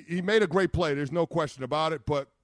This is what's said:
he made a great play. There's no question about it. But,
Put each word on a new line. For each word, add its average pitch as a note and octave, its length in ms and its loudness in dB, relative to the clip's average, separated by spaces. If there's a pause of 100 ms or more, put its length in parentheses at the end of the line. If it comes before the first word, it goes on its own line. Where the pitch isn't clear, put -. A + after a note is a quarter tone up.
he F3 140 -4
made G#3 220 4
a G3 40 4
great F3 280 2
play. E3 180 0
There's C#3+ 200 -4
no E3+ 120 2
question C#3+ 400 -4
about D#3 300 0
it. B2+ 100 -8
But, C#3 240 -2 (160)